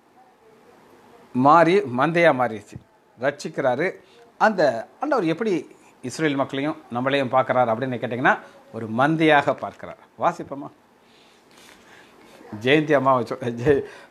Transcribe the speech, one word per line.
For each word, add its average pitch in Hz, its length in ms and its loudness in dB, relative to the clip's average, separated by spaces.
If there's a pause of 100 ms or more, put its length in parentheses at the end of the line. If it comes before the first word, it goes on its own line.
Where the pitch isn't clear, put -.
(1300)
மாறி 160 460 6
மந்தையா 151 540 2
மாறிடுச்சு. 120 500 -6 (380)
ரட்சிக்கிறாரு. 143 720 -4 (460)
அந்த 160 500 0 (120)
ஆண்டவர் 269 240 -2
எப்படி 165 520 -4 (260)
இஸ்ரேல் 143 320 -4
மக்களையும் 139 420 -4 (180)
நம்மளையும் 131 380 -2
பார்க்கறாரு 127 380 2
அப்படின்னு 123 240 -4
கேட்டிங்கன்னா, 127 440 -2 (340)
ஒரு 113 180 -10
மந்தையாக 147 640 2
பார்க்கிறார். 95 440 -14 (200)
வாசிப்போமா? 143 520 -6 (1900)
ஜெயந்தி 147 320 2
அம்மாவை 131 320 2
சொ-, 117 180 -10
ஜெ-, 120 400 0 (280)